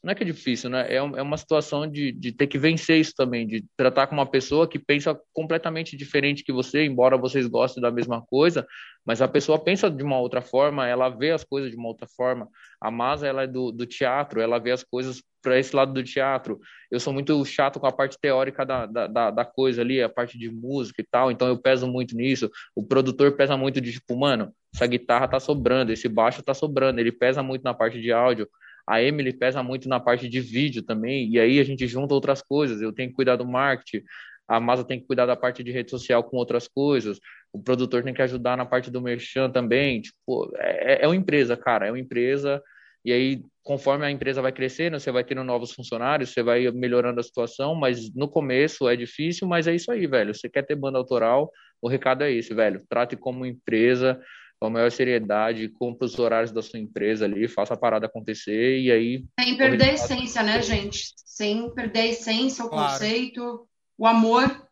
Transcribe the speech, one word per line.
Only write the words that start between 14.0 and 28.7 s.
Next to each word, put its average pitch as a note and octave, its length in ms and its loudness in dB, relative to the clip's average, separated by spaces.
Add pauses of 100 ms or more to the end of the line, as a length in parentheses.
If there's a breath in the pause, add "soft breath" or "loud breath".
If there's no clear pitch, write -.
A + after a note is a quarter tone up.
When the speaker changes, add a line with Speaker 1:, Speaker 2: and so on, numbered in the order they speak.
Speaker 1:
ela A2+ 180 2
vê A#2 140 -2
as B2+ 140 -2
coisas B2+ 360 -6 (200)
pra B2+ 180 4
esse C3+ 160 -2
lado C3+ 160 4
do C3 100 -4
teatro. C3 600 -2 (280 loud breath)
Eu B2 120 -2
sou C#3+ 100 -4
muito C#3+ 320 0
chato C#3 340 0
com C#3 80 -4
a C3 60 2
parte C3+ 300 -2
teórica C3+ 440 0
da, C3 200 -2
da, A2 200 -2
da, A2 260 2
da A2+ 120 0
coisa B2+ 380 0
ali, B2+ 200 0
a A2+ 60 2
parte A#2+ 300 -4
de A#2 120 -8
música A#2 520 -6
e - 100 -4
tal, B2+ 180 4
então B2 200 0
eu B2 80 2
peso B2+ 280 2
muito B2 300 -4
nisso. B2 340 0 (240 loud breath)
O - 140 -4
produtor C3+ 480 4
pesa C#3 220 2
muito C3+ 240 -2
de, A#2+ 100 -6
tipo, A#2+ 240 -8
mano, B2+ 380 0 (200)
essa B2+ 140 0
guitarra A#2+ 400 2
tá C3 140 0
sobrando, B2+ 500 2
esse A2 160 -4
baixo A2+ 340 2
tá C3+ 120 -2
sobrando, C3+ 480 0
ele A#2 100 2
pesa C3 320 2
muito C3 200 -6
na B2+ 100 -2
parte A#2 260 -2
de A#2 140 0
áudio. A#2 340 2 (400 soft breath)